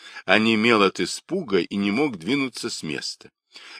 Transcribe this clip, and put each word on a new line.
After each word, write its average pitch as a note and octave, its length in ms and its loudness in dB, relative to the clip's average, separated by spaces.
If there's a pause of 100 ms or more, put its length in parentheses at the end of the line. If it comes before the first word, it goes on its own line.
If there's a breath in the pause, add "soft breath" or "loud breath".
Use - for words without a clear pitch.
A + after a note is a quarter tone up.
(240 loud breath)
онемел A2 580 4
от F#2+ 160 2
испуга G2+ 640 -2
и - 160 -4
не G2+ 160 0
мог B2+ 260 -2
двинуться A#2+ 520 -4
с - 120 -10
места. - 480 -8 (500 loud breath)